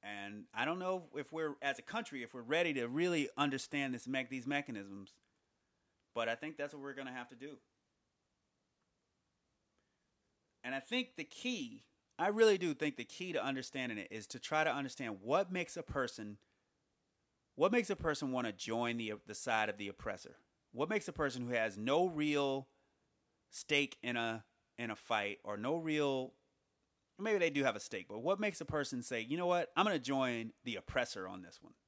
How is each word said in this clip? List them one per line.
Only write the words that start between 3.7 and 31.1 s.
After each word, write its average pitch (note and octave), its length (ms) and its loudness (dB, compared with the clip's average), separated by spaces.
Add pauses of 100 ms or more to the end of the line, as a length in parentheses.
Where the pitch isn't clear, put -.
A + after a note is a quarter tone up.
this A#2+ 140 -6
mech-, C3 220 0
these B2+ 180 -6
mechanisms, G2+ 680 -4 (1000)
but A2+ 160 0
I A#2 60 0
think D3+ 220 -10
that's D3 160 -6
what C#3 100 -12
we're C#3 100 -8
gonna C3 200 -10
have B2 160 -10
to B2+ 60 -18
do. C3+ 220 -14 (3000)
And B2+ 120 -4
I C3+ 40 -2
think B3 380 -2
the D#3+ 60 -6
key, C#3+ 600 -6 (360)
I E3+ 80 4
really G#3+ 300 10
do E3+ 160 2
think D3 240 -2
the A#2+ 60 -6
key F3+ 300 -6
to C#3+ 100 2
understanding C3 540 -2
it G2 140 -6
is G#2+ 160 -8
to - 120 -10
try D#3 240 2
to D#3 80 4
understand B2+ 500 -4
what F3 300 2
makes F3+ 260 -4
a D#3+ 60 -8
person, A2+ 540 -4 (1160)
what E3+ 160 6
makes A#3+ 180 2
a G3 60 0
person D3 360 0
wanna B2 200 0
join A#2 460 0
the, A2 160 -4 (120)
the G#2+ 100 -8
side A2 340 2
of G2+ 80 -4
the G#2 100 -4
oppressor. - 500 -8 (360)
What D3 160 -2
makes G#3+ 180 0
a E3 60 -8
person B2+ 340 -2
who B2 60 0
has A2+ 240 2
no C#3 300 4
real C#3+ 600 2 (840)
stake C#3+ 540 0
in A#2+ 120 0
a, A2+ 280 0 (340)
in A#2 140 -4
a G#2 40 -4
fight G#2 480 0
or G2+ 140 -6
no B2+ 180 0
real, D3 580 0 (880)
maybe G#3 200 2
they E3 100 6
do C#3+ 140 2
have A#2 120 4
a G2+ 40 -6
stake, F#2+ 280 -8
but G#2 120 -8
what F#3 200 2
makes G#3 220 -2
a D3+ 40 -6
person C3+ 360 -2
say, A#2 200 -4
"You C3 160 -2
know F3 100 2
what? F3 280 2
I'm F#3 100 6
gonna F#3+ 140 2
join B2 540 0 (100)
the A#2 120 -4
oppressor G2 520 -2